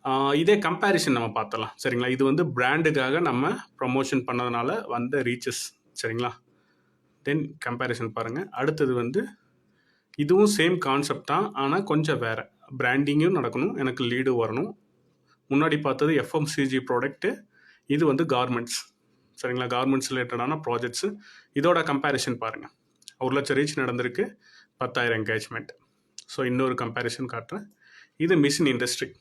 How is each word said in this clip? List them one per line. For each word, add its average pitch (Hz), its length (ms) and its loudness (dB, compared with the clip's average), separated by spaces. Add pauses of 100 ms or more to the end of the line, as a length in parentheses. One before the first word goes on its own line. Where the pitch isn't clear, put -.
ஆ, 139 60 -4 (240)
இதே 170 220 6
கம்பேரிசன் 175 600 2
நம்ம 117 100 -2
பார்த்தரலாம், 110 480 -4
சரிங்களா? 123 340 0
இது 135 140 2
வந்து 151 220 4
பிராண்டுக்காக 139 760 2
நம்ம 135 240 0 (320)
ப்ரமோஷன் 131 480 0
பண்ணதுனால 123 640 -2
வந்த 123 360 -2
ரீச்சஸ், 120 400 -4 (320)
சரிங்களா? 117 360 -4 (960)
Then 143 140 0 (200)
கம்பேரிசன் 120 520 -4
பாருங்க. 117 380 -4
அடுத்தது 139 440 0
வந்து 123 280 0 (960)
இதுவும் 190 380 6
சேம் 175 220 4
கான்செப்ட் 139 480 0
தான், 180 260 0
ஆனா 139 280 0
கொஞ்சம் 151 380 0
வேற. 113 200 -2 (400)
பிராண்டிங்கும் 143 580 2
நடக்கணும், 131 420 -2
எனக்கு 131 260 -2
லீடு 127 320 0
வரணும். 117 340 -2 (800)
முன்னாடி 151 300 4
பார்த்தது 147 340 2
எஃப் 131 200 0
எம் 151 120 0
சி 147 200 -2
ஜி 131 120 0
ப்ராடக்ட்டு, 131 520 -2 (600)
இது 147 160 2
வந்து 147 180 4
கார்மெண்ட்ஸ், 123 540 0 (600)
சரிங்களா? 123 280 -4
கார்மெண்ட்ஸ் 131 440 0
ரிலேட்டடான 123 500 -2
ப்ராஜெக்ட்ஸு. 120 480 -4 (480)
இதோட 170 260 4
கம்பேரிசன் 139 560 0
பாருங்க. 110 280 -8 (520)
ஒரு 127 160 -2
லட்சம் 139 220 0
ரீச் 147 220 0
நடந்திருக்கு, 123 460 -2 (520)
பத்தாயிரம் 120 420 0
என்கேஜ்மெண்ட். 110 520 -4 (560)
So - 180 -8
இன்னொரு 127 300 0
கம்பேரிசன் 120 580 -4
காட்டுறேன். 196 340 -10 (540)
இது 175 160 4
மிஷின் 143 360 4
இண்டஸ்ட்ரி. 123 360 -2 (120)